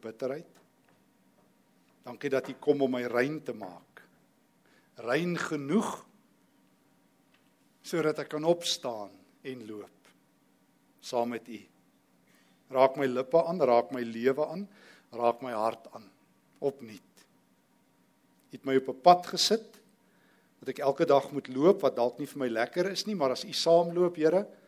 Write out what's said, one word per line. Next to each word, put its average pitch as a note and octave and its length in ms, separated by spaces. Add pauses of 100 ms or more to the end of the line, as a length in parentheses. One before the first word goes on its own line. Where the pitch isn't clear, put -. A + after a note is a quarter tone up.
bitterheid. C3 480 (1600)
Dankie B2+ 280
dat C3+ 160
u C3 120
kom C#3+ 240
om B2+ 120
my B2 120
rein B2+ 360
te B2 80
maak. F#2 480 (1040)
Rein E3 320
genoeg D#3 540 (1900)
sodat D3+ 380
ek - 100
kan D3+ 160
opstaan A#2 600 (340)
en B2+ 220
loop G#2 420 (960)
saam A#2+ 300
met A2+ 180
u. G#2 60 (1120)
Raak C3+ 240
my C#3 80
lippe B2+ 400
aan, E3+ 160
raak B2 320
my B2 80
lewe A#2+ 480
aan, F3+ 140 (500)
raak A#2 320
my B2 80
hart A2 400
aan. G#2+ 140 (580)
Opnuut. - 600 (1200)
U - 60
het - 100
my C3+ 140
op C3 100
'n C3 160
pad F3+ 300
gesit - 400 (840)
wat - 140
ek C#3+ 80
elke C#3 240
dag C#3 240
moet C#3+ 240
loop, E3 320
wat B2+ 100
dalk A#2+ 220
nie D3 80
vir C#3 160
my B2+ 80
lekker B2+ 400
is - 160
nie, G#3+ 80
maar C#3 220
as - 100
u E3+ 80
saamloop, E3+ 640
Here, D#3+ 300 (200)